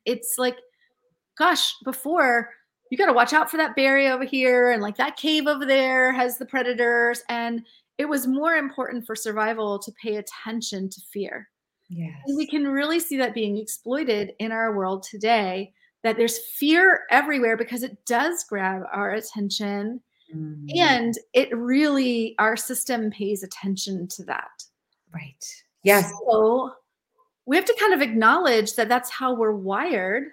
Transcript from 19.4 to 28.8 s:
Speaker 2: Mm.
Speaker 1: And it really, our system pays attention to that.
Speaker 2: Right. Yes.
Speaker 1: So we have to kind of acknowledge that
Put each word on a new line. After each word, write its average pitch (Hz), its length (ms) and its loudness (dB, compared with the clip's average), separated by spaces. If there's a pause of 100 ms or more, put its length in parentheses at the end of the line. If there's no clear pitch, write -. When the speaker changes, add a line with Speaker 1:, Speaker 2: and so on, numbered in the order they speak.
Speaker 2:
Mm. 151 440 -10
Speaker 1:
And 247 360 2 (200)
it 262 200 2
really, 247 840 0
our 220 160 2
system 233 560 -4
pays 202 320 -4
attention 190 640 -6
to - 160 -12
that. - 400 -10 (500)
Speaker 2:
Right. 151 300 -14 (400)
Yes. 196 260 6 (200)
Speaker 1:
So 233 440 2 (720)
we 269 120 2
have 370 80 2
to 466 120 2
kind 403 160 4
of 277 80 4
acknowledge 226 760 4
that 220 140 0